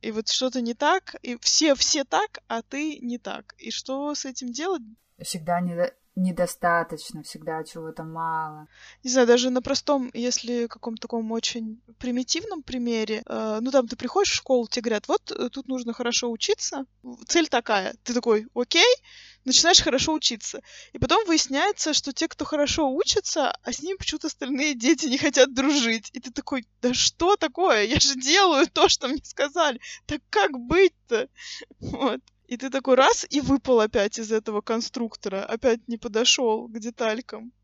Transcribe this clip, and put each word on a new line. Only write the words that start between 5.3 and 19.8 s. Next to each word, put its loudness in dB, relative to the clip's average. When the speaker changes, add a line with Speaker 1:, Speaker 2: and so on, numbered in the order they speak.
Speaker 2:
недо-, 0
недостаточно, 0
всегда -8
чего-то -12
мало. -6
Speaker 1:
Не -6
знаю, 4
даже 6
на -2
простом, 0
если -2
каком-то -10
таком -6
очень -6
примитивном -4
примере, -4
э, -4
ну, -4
там 4
ты -10
приходишь 0
в 0
школу, 0
тебе -6
говорят: -2
«Вот, -2
э, -4
тут -12
нужно -6
хорошо -2
учиться, -4
цель 4
такая». 0
Ты -6
такой: 2
«Окей», 4
начинаешь 6